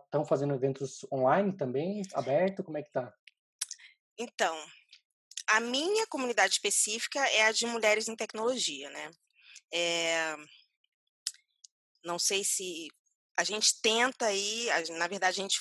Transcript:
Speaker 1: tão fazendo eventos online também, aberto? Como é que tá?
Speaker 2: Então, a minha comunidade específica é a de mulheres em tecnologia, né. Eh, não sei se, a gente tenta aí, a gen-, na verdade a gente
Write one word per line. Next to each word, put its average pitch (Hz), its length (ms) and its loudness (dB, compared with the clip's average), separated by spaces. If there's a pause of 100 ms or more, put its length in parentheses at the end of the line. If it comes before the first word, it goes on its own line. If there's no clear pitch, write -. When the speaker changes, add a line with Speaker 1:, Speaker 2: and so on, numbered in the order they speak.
(100)
Speaker 1:
tão 147 140 0
fazendo 143 300 2
eventos 135 580 -2
online 147 440 4
também, 156 460 -2 (120)
aberto? 175 500 0
Como 151 140 -8
é 147 40 -6
que - 100 -16
tá? 123 220 -6 (1040)
Speaker 2:
Então, 196 380 -2 (920)
a 214 120 6
minha 320 460 0
comunidade 240 480 2
específica - 680 0 (100)
é 220 140 4
a 220 80 4
de 226 140 0
mulheres 220 420 2
em 226 80 -8
tecnologia, 214 760 -4
né. 151 200 -10 (600)
Eh, 165 640 0 (1700)
não 170 140 -4
sei 202 260 0
se, 170 440 -2 (500)
a 175 60 4
gente 208 360 0
tenta 240 460 2
aí, 208 440 -2
a 160 120 2
gen-, 165 160 -8
na 170 100 0
verdade 185 320 0
a - 20 -2
gente 190 180 -2